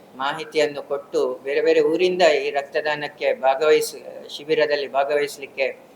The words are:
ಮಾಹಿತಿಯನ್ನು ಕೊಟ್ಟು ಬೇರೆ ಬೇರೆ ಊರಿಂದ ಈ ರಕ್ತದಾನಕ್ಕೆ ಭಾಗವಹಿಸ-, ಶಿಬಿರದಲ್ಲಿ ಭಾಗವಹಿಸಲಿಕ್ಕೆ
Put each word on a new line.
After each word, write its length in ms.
ಮಾಹಿತಿಯನ್ನು 640
ಕೊಟ್ಟು 640
ಬೇರೆ 160
ಬೇರೆ 200
ಊರಿಂದ 420
ಈ 280
ರಕ್ತದಾನಕ್ಕೆ 840
ಭಾಗವಹಿಸ-, 960
ಶಿಬಿರದಲ್ಲಿ 640
ಭಾಗವಹಿಸಲಿಕ್ಕೆ 840